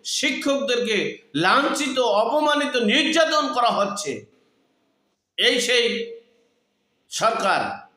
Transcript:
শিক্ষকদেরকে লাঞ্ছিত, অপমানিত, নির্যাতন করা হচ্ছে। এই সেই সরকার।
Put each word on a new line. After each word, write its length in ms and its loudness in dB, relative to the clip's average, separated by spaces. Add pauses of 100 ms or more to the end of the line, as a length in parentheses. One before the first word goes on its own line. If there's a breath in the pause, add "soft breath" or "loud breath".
শিক্ষকদেরকে 1120 -2 (160)
লাঞ্ছিত, 640 2
অপমানিত, 760 2
নির্যাতন 760 2
করা 160 2
হচ্ছে। 560 -4 (1080)
এই 240 2
সেই 520 0 (960)
সরকার। 880 -2